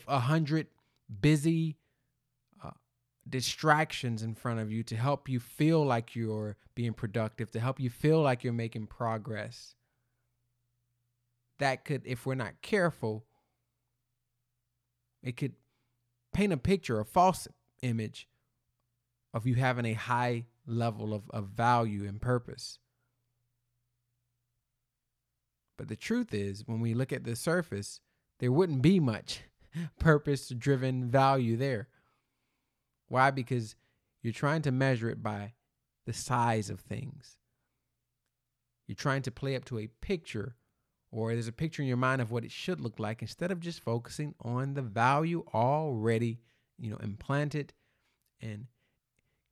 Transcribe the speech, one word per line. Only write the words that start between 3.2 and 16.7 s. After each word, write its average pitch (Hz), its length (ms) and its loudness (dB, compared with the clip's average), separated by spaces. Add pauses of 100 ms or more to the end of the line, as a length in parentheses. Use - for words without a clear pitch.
distractions 131 920 0
in 113 120 -4
front 117 260 -4
of 107 100 -4
you 110 140 -2
to 117 120 -6
help 135 320 0
you 127 120 0
feel 156 440 4
like 120 300 0
you're 107 420 -4 (180)
being 117 180 -2
productive, 110 600 -4
to 117 80 -2
help 131 200 -2
you 127 80 0
feel 156 320 4
like 131 240 2
you're 120 80 0
making 113 360 -4
progress, 113 840 -6 (1800)
that 135 280 0
could, 135 180 -2
if 123 220 -6
we're 131 80 -2
not 127 260 -6
careful, 151 640 0 (2000)
it 123 160 -8
could 143 160 -4 (800)
paint 202 180 4
a 147 60 2
picture, 135 420 0